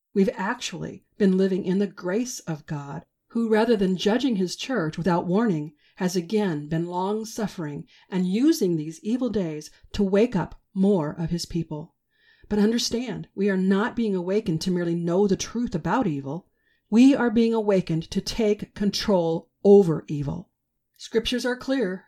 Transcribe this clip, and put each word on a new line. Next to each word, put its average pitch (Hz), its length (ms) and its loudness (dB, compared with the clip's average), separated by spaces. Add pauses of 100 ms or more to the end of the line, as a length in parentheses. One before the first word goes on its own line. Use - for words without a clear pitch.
(140)
we've 196 200 4
actually - 680 -8 (140)
been 190 200 4
living 190 280 0
in 190 140 0
the 202 80 0
grace 202 520 -6
of 156 260 -10
God, 147 380 -10 (280)
who, 233 180 -2
rather 220 260 4
than 190 220 2
judging 233 400 0
his 185 180 -2
church 190 420 -4
without 170 300 0
warning, 175 460 0 (220)
has 180 200 -2
again 175 540 -2
been 165 180 -2
long-suffering 185 1000 -6 (240)
and 185 160 -2
using 208 520 2
these 156 260 -8
evil 247 260 -2
days 160 400 -4 (220)
to - 100 -4
wake 202 360 2
up 156 180 -4 (180)
more 190 460 2
of 165 120 -4
his 170 140 -4
people. 160 500 -8 (540)
But 208 120 0
understand, 226 760 0
we 202 140 0
are 190 80 0
not 196 380 2
being 214 200 0
awakened 185 460 -2
to 185 100 -2
merely 175 240 -2
know 170 320 2
the 190 80 2
truth - 380 -6
about 196 340 -2
evil. 143 400 -6 (420)
We 262 260 8
are 240 160 0
being 226 220 4
awakened 190 580 0
to 190 100 -2
take 208 540 -2
control 180 720 0 (140)
over 196 440 8
evil. 156 440 -6 (460)
Scriptures 233 480 -4
are 247 120 -2
clear. 240 500 -4